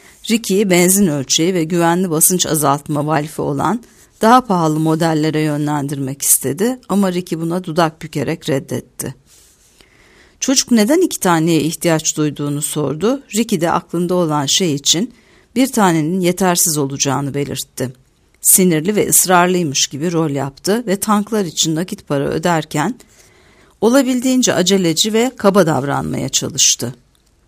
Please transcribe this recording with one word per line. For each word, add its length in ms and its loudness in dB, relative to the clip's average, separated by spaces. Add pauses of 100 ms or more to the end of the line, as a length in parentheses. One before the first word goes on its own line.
(320)
Ricky'yi 380 0
benzin 380 4
ölçeği 460 0
ve 100 0
güvenli 460 0
basınç 360 0
azaltma 600 0
valfi 360 -4
olan 420 -2 (380)
daha 200 6
pahalı 380 0
modellere 640 0
yönlendirmek 800 -4
istedi 580 -2 (100)
ama 240 2
Ricky 280 -6
buna 220 -4
dudak 380 -2
bükerek 480 -6
reddetti. 680 -6 (1200)
Çocuk 320 -2
neden 300 4
iki 180 0
taneye 420 2
ihtiyaç 560 -2
duyduğunu 440 -4
sordu. 640 -4 (120)
Ricky 260 0
de 100 2
aklında 440 -2
olan 300 0
şey 280 0
için 400 -2 (420)
bir 160 2
tanenin 480 2
yetersiz 580 0
olacağını 560 -2
belirtti. 600 -6 (480)
Sinirli 540 2
ve 140 0
ısrarlıymış 800 2
gibi 240 -6
rol 180 0
yaptı 580 -2
ve 120 0
tanklar 460 0
için 300 -2
nakit 320 -6
para 200 -2
öderken 720 -2 (840)
olabildiğince 720 2
aceleci 600 0
ve 240 2
kaba 300 4
davranmaya 600 -2
çalıştı. 680 -2 (520)